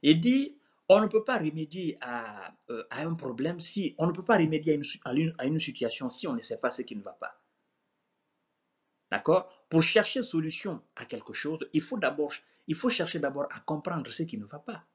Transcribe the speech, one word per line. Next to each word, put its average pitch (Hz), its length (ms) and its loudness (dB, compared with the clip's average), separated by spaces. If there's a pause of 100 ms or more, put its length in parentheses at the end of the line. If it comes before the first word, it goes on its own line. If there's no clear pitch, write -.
Il 160 180 8
dit, 269 340 2 (320)
on 202 140 10
ne 214 60 2
peut 214 160 2
pas 247 160 0
remédier 156 640 -4
à, 110 520 -8 (160)
euh, 113 200 -6
à 127 120 -6
un 165 140 -2
problème 135 440 -4
si, 175 380 -4
on 165 100 2
ne 175 40 2
peut 180 120 -6
pas 220 140 6
remédier 156 360 4
à - 20 6
une, 143 100 -4 (200)
à 127 80 -4
une, 165 260 2
à 127 60 -4
une 156 140 2
situation 123 500 -4
si - 180 -8
on 139 60 -2
ne 113 80 -4
sait - 180 -8
pas 123 100 0
ce 123 140 -6
qui - 120 -10
ne 101 60 -8
va - 120 -12
pas. - 280 -12 (1700)
D'accord ? 156 400 2 (180)
Pour 160 120 6
chercher 214 420 4
solution 160 600 -4 (120)
à 120 100 -12
quelque - 280 -12
chose, - 260 -4 (140)
il 151 80 4
faut - 160 -8
d'abord, 147 360 0 (340)
il 156 80 0
faut 254 140 0
chercher 170 300 -2
d'abord 143 320 -2
à - 100 -14
comprendre 156 500 -4
ce - 120 -6
qui - 140 -6
ne 104 80 -8
va 147 140 -14
pas. - 340 -14